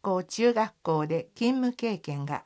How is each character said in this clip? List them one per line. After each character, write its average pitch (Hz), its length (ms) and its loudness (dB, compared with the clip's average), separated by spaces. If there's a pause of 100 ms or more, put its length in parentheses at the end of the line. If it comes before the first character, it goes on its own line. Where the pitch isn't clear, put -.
校、 185 220 0
中 233 280 2
学 220 200 0 (100)
校 156 240 0
で 165 300 -2
勤 254 240 2
務 247 120 0
経 226 260 -4
験 143 260 -6
が 143 220 -6